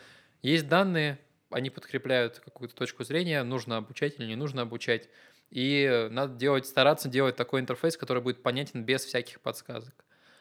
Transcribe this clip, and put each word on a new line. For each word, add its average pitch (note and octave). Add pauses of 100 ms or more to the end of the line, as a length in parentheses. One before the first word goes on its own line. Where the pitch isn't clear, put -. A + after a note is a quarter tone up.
(420)
Есть D3
данные, D#3+ (300)
они C3
подкрепляют B2
какую-то -
точку -
зрения, D#3
нужно A#2
обучать C#3+
или A#2+
не A2
нужно C3
обучать. A#2 (420)
И C3
надо B2+
делать, C3
стараться C3+
делать C3
такой C3
интерфейс, B2+
который B2
будет B2
понятен B2
без C3
всяких -
подсказок. A#2+ (360)